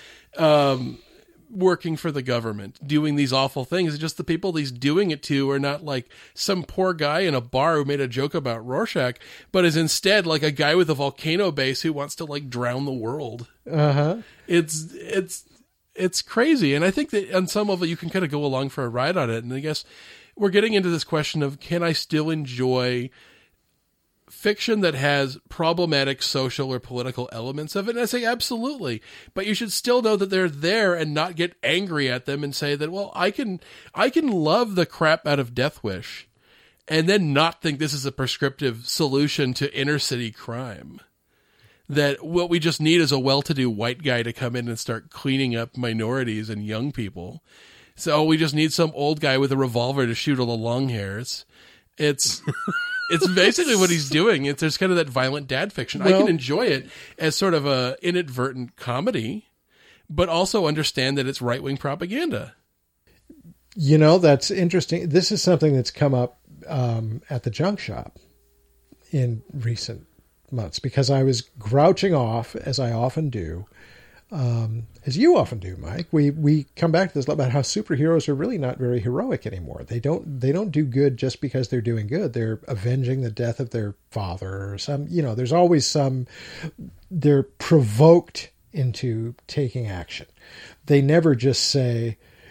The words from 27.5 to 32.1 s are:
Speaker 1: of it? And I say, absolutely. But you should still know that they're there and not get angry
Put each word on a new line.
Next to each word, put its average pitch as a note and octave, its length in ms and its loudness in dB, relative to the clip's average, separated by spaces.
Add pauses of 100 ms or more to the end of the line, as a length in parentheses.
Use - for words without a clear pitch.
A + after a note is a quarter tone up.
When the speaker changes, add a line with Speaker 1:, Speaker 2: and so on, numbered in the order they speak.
Speaker 1:
of G3+ 120 -4
it? A#3 40 0
And A#3 80 -4
I A#3+ 60 0
say, A#3+ 180 -2
absolutely. A#3 760 -4 (320)
But G3 140 -6
you G#3 80 0
should G#3+ 160 -4
still B3 320 0
know A3 140 4
that G3 140 0
they're F#3 180 2
there F3 460 2
and D#3 200 -2
not D#3+ 220 -2
get F3 260 -2
angry D#3+ 480 0